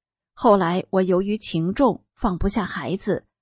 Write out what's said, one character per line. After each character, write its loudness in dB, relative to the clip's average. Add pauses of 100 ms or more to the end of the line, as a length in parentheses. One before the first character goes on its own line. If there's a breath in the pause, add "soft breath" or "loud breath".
(320)
后 4
来 0
我 2
由 2
于 -2
情 -4
重， 2 (120)
放 -2
不 0
下 -2
孩 -6
子， -4 (180)